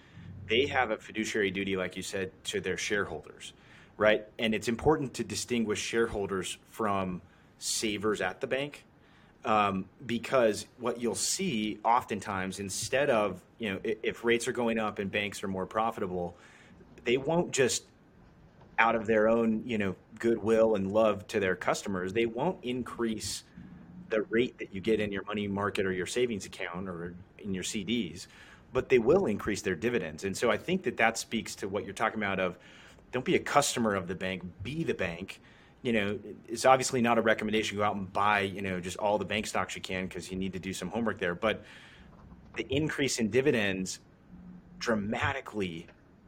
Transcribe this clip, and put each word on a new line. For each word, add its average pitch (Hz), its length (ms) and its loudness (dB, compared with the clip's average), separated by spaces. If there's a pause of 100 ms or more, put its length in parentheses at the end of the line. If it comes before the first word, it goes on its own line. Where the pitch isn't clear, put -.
(460)
they 123 200 4
have 131 240 0
a 107 80 0
fiduciary 104 520 0
duty, 95 280 -2
like 90 180 -2
you 92 60 -8
said, 95 280 -4 (140)
to 101 160 -4
their 90 160 -2
shareholders, - 800 -4 (420)
right? 107 300 6 (120)
And 113 160 2
it's 104 140 -2
important 143 460 2
to 113 100 -4
distinguish 104 560 -2
shareholders 101 800 -2 (100)
from 95 540 -2 (360)
savers 104 600 -2
at 92 220 -2
the 135 40 -4
bank, 135 380 -4 (640)
um, 101 400 2 (180)
because 117 640 2 (120)
what 120 220 -4
you'll 113 140 -2
see 107 720 -2
oftentimes, 101 720 0
instead 131 480 0
of, 123 320 2 (180)
you 110 120 -2
know, 95 120 -4
i-, 110 200 -2
if - 240 -4
rates 117 200 4
are 127 60 -2
going 113 260 0
up 107 200 -4
and 101 120 -2
banks 104 320 -4
are 101 60 -6
more 95 160 -2
profitable, 92 720 -4 (680)
they 120 120 4
won't 156 340 0
just, - 340 2 (920)
out 113 200 4
of 107 100 -2
their 110 220 6
own, 113 360 2
you 117 140 -4
know, 98 160 0 (240)
goodwill 113 560 4
and 95 180 0
love 104 360 4
to 110 100 0
their 92 160 2
customers, 92 580 -2
they 117 140 2
won't 127 380 -2
increase 117 800 -4 (640)
the 110 140 0
rate 117 360 0
that - 160 -10
you 98 60 -6
get 107 180 2
in 104 140 -2
your 98 140 -4
money 104 200 -4
market 98 400 0
or 92 60 0
your 90 140 -2
savings 120 380 0
account 92 440 -8
or 87 260 -8 (240)
in 98 160 -6
your 90 80 -4
C 101 220 -4
Ds, 95 420 -2 (460)
but 131 160 0
they 131 100 8
will 156 280 6
increase 101 360 -2
their 92 140 0
dividends. 85 480 -2
And 95 120 -2
so 120 140 4
I 104 60 4
think 185 260 -2
that 113 140 -2
that 113 200 4
speaks - 400 -6
to 104 120 -6
what 95 160 -2
you're 95 100 -10
talking 110 240 0
about 98 220 0
of, 90 180 0 (540)
don't 127 120 0
be 165 120 2
a - 40 4
customer 120 540 2
of 92 140 -2
the 95 80 -2
bank, 92 260 -4 (220)
be 151 180 -4
the 120 120 0
bank. 90 460 -6 (420)
You 123 100 0
know, 104 260 2 (300)
it's 113 160 -6
obviously 131 360 6
not 117 160 4
a 110 60 4
recommendation, 107 560 2
go 104 60 2
out 104 100 2
and 98 180 -8
buy, 104 280 4
you 98 200 -2
know, 95 200 -2
just 90 160 -6
all 104 220 2
the 98 60 -2
bank 101 220 -2
stocks - 300 -4
you 90 60 -12
can, 92 260 -4
'cause 87 240 -10
you 92 40 -6
need 95 160 -4
to 92 60 -8
do 90 140 -6
some 92 160 -6
homework 107 320 -2
there. 87 160 0
But 104 260 0 (920)
the 120 180 -6
increase 143 460 0
in 110 100 0
dividends 104 680 0 (800)
dramatically, 110 1080 -4 (420)